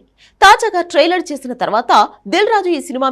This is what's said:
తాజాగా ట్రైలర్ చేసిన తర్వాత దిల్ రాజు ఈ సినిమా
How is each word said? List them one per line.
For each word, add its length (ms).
తాజాగా 380
ట్రైలర్ 500
చేసిన 220
తర్వాత 540
దిల్ 260
రాజు 160
ఈ 120
సినిమా 300